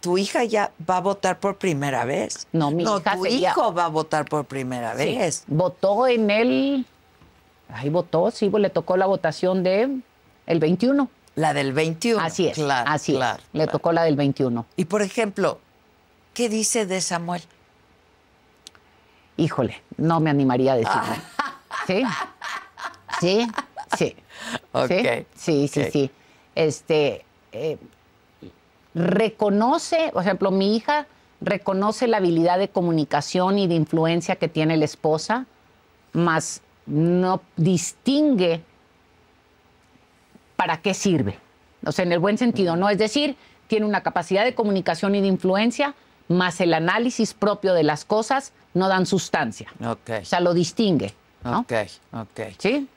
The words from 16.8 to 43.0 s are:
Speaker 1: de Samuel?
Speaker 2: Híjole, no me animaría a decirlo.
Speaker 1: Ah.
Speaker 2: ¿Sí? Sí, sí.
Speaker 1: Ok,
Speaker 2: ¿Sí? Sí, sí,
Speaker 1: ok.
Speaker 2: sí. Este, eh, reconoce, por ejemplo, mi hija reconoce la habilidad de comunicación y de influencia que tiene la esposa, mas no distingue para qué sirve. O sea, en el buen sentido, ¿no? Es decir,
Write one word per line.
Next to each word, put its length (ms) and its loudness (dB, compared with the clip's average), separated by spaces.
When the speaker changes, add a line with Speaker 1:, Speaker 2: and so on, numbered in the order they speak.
Speaker 1:
de 160 -4
Samuel? 420 -4
Speaker 2:
Híjole, 460 -2
no 240 0
me 100 2
animaría 440 2
a 20 2
decirlo. 260 0
Speaker 1:
Ah. 160 -6
Speaker 2:
¿Sí? 160 0
Sí, 260 2
sí. 180 -2
Speaker 1:
Ok, 160 0
Speaker 2:
¿Sí? 460 0
Sí, 340 0
sí, 140 -2
Speaker 1:
ok. 80 -2
Speaker 2:
sí. 200 0
Este, 680 0
eh, 260 -8
reconoce, 1160 0
por 100 -2
ejemplo, 280 0
mi 260 2
hija 300 -2
reconoce 680 -2
la 120 2
habilidad 400 2
de 100 0
comunicación 920 0
y 80 2
de 80 2
influencia 600 0
que 120 -2
tiene 280 0
la 80 4
esposa, 600 -2
mas 500 0
no 560 2
distingue 1080 2
para 240 0
qué 140 0
sirve. 440 0
O 80 -2
sea, 120 0
en 80 2
el 80 4
buen 180 2
sentido, 380 2
¿no? 120 2
Es 100 2
decir, 380 0